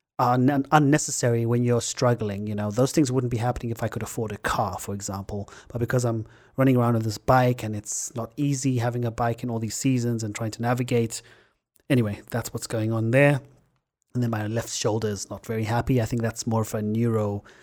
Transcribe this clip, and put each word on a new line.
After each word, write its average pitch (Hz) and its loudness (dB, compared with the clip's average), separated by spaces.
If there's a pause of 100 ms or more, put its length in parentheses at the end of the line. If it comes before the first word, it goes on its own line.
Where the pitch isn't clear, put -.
(180)
are 123 2
un-, 135 2
unnecessary 135 2
when 120 2
you're 120 2
struggling, 107 0
you 107 -4
know, 104 -2
those 120 0
things 143 2
wouldn't 123 0
be 123 -2
happening 120 -2
if 117 -6
I 117 0
could 110 -6
afford 110 -6
a 101 -8
car, - -2
for - -8
example. 101 -8 (200)
But - -8
because 120 0
I'm 113 -2 (300)
running 135 6
around 120 4
with 113 2
this 110 -2
bike, 127 4
and 107 -4
it's - -8
not 113 -6
easy 139 0
having 120 0
a 117 -2
bike 117 -2
in 123 -4
all 117 -2
these 110 -4
seasons 120 0
and 104 -6
trying 113 -4
to 113 -8
navigate. 120 0 (680)
Anyway, 110 2
that's 135 -6
what's - -8
going 113 -2
on 113 0
there. 143 6 (720)
And 123 0
then 120 2
my 107 -2
left 110 -4
shoulder 110 -2
is 101 -6
not 101 -12
very 110 -2
happy. 120 2
I - 0
think 117 -2
that's 113 -4
more 113 2
of 110 -4
a 110 -2
neuro 107 0 (180)